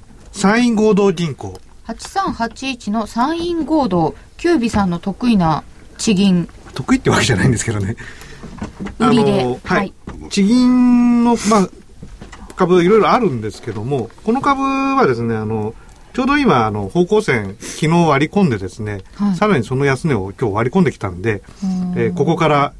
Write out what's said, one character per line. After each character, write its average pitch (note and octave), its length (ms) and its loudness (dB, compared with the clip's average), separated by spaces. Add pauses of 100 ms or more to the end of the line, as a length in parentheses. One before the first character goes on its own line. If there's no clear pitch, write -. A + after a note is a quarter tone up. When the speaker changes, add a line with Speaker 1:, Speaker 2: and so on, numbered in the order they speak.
(320)
Speaker 1:
山 G3+ 260 2
陰 A#3+ 180 2
合 G#3+ 180 4
同 G3 180 4
銀 E3 220 -2
行。 F#2 260 -14 (240)
Speaker 2:
八 - 240 -12
三 F4+ 260 -4
八 A#3 360 -6
一 B3 220 -8
の G#3+ 160 -2
山 C#4+ 300 -2
陰 E4+ 280 -2
合 D4 220 0
同、 E3+ 260 0 (240)
キ E4+ 120 -2
ュ F4 60 4
ー C#4+ 40 2
ビ A#3 80 0
ー - 20 0
さ G3+ 160 0
ん F3 60 0
の E3+ 80 -2
得 G3+ 300 -4
意 A3+ 80 4
な D#3+ 260 2 (340)
地 - 160 0
銀。 F3+ 340 2 (280)
Speaker 1:
得 - 180 -2
意 C4 60 2
っ - 20 -18
て - 80 -2
わ A#2 80 2
け A2+ 80 0
じ B2 80 2
ゃ G2 40 0
な F2+ 80 2
い C3+ 40 4
ん - 20 4
で A2+ 60 0
す - 80 -6
け A2+ 60 -4
ど G#2 80 -2
ね。 G2+ 160 -4 (1040)
Speaker 2:
売 A#3 120 2
り A3+ 120 4
で。 G3+ 180 2
Speaker 1:
あ - 40 0
の、 B2 60 -2
は B2+ 40 -4
い。 - 80 -12
Speaker 2:
は F#3 200 -2
い。 F3+ 100 -8 (360)
Speaker 1:
地 G3+ 140 0
銀 A#3+ 800 4
の、 A#3+ 140 2 (120)
ま G#3+ 120 4
あ、 F3+ 80 0 (840)
株 F3+ 280 4
い E3+ 40 4
ろ A3 100 6
い - 20 6
ろ D#3+ 100 4
あ G#3 100 4
る G3+ 120 0
ん A#2+ 100 -4
で G#2+ 80 -6
す - 140 -14
け - 80 -8
ど G#2+ 120 -6
も、 B2+ 280 -4 (140)
こ A3 80 0
の C4 80 -2
株 C#4 200 0
は C4+ 460 0
で B2+ 80 2
す A#2 80 -4
ね、 A2+ 120 -2
あ A2 100 -4
の、 A2 280 -4 (400)
ち - 60 -6
ょ B3+ 40 0
う - 20 0
ど F#3 120 2
今、 D#3 280 4
あ G#2+ 60 -2
の、 G2+ 180 -4
方 F3 160 2
向 G#3 160 2
線、 A2 380 -2
昨 - 260 -6
日 - 20 2
割 D#3+ 400 2
り - 60 -8
込 G3+ 120 2
ん D#3 40 2
で A2+ 80 -2
で F#2+ 120 -8
す - 100 -16
ね、 G#2 220 -8 (140)
Speaker 2:
は G3+ 160 -2
い。 F3+ 40 -2
Speaker 1:
さ G#3 120 0
ら G3+ 100 2
に A#2 60 0
そ B2+ 120 -6
の C#3 100 0
安 C3+ 200 0
値 D#3 80 0
を G2 260 -4
今 A2+ 100 0
日 F#2+ 40 -4
割 A#2+ 180 0
り - 40 0
込 F#3+ 60 4
ん - 20 6
で C#3 80 2
き - 60 -8
た G2 120 -6
ん F2 120 -12
で、 G#2 200 -2 (220)
Speaker 2:
う - 40 -4
ん。 - 280 -4
Speaker 1:
え A#2 120 0
ー、 A2 60 -4
こ C#3 120 0
こ D#3+ 100 2
か D#3 120 2
ら、 C#3+ 320 2